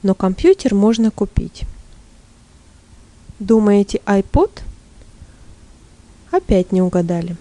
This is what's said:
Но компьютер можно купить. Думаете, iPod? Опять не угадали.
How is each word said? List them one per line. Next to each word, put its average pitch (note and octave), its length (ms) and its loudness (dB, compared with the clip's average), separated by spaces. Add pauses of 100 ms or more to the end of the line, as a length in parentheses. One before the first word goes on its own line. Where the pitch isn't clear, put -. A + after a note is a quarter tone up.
Но F#3+ 100 0
компьютер G#3 600 0
можно A3 340 2
купить. - 540 -6 (1800)
Думаете, G#3 680 2
iPod? G#3 460 0 (1800)
Опять G#3 400 0
не F#3 100 0
угадали. F3 600 -2